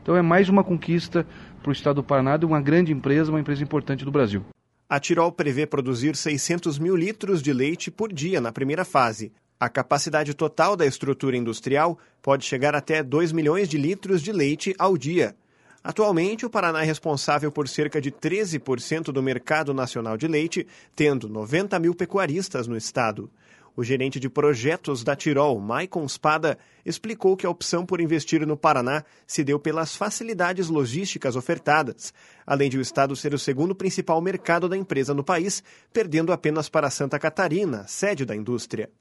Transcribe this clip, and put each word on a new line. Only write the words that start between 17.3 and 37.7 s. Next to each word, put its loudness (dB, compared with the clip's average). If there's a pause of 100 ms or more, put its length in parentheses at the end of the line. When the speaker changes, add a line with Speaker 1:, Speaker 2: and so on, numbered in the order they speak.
Speaker 2:
por -4
cerca -2
de -4
treze -4
por -2
cento -4
do -2
mercado 0
nacional -4
de -2
leite, -2 (280)
tendo 2
noventa -2
mil 2
pecuaristas -2
no -4
estado. -2 (440)
O -4
gerente -2
de -4
projetos 0
da 0
Tirol, 2
Maicon -4
Spada, 0 (260)
explicou 0
que -4
a 0
opção -2
por -2
investir 0
no -2
Paraná 2 (220)
se -2
deu 2
pelas -2
facilidades -2
logísticas -2
ofertadas, 0 (340)
além 0
de -2
o 0
estado 0
ser -4
o -2
segundo -2
principal -2
mercado -2
da -4
empresa -2
no -2
país, -2 (320)
perdendo 2
apenas 0
para 2
Santa -2
Catarina, 0